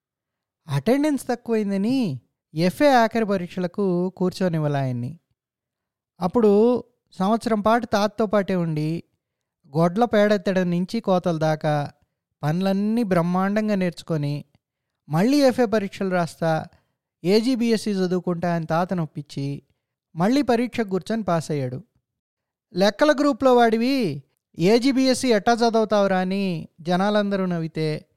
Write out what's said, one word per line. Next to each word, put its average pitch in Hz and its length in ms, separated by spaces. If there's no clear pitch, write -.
అటెండెన్స్ 262 600
తక్కువైందని 220 920
ఎఫ్ఏ 185 380
ఆఖరి 226 340
పరీక్షలకు 185 840
కూర్చోనివ్వలా 165 680
ఆయన్ని. 127 400
అప్పుడు 214 640
సంవత్సరం 220 500
పాటు 220 240
తాతతో 208 400
పాటే 196 300
ఉండి, 160 480
గొడ్ల 175 280
పేడెత్తడం 202 640
నుంచి 180 300
కోతల 180 380
దాకా 151 540
పనులన్నీ 196 600
బ్రహ్మాండంగా 190 720
నేర్చుకొని, 156 720
మళ్ళీ 233 320
ఎఫ్ఏ 254 240
పరీక్షలు 196 440
రాస్తా, 165 560
ఏజీబీఎస్సీ 220 680
చదువుకుంటా 175 640
అని 160 100
తాతను 170 380
ఒప్పించి, 143 600
మళ్ళీ 226 260
పరీక్షకు 226 480
కూర్చొని 202 340
పాస్ 165 280
అయ్యాడు. 135 320
"లెక్కల 208 380
గ్రూప్లో 269 440
వాడివి 226 680
ఏజీబీఎస్సీ 247 720
ఎట్టా 214 200
చదవుతావురా?" 214 680
అని 185 480
జనాలందరూ 196 640
నవ్వితే, 160 600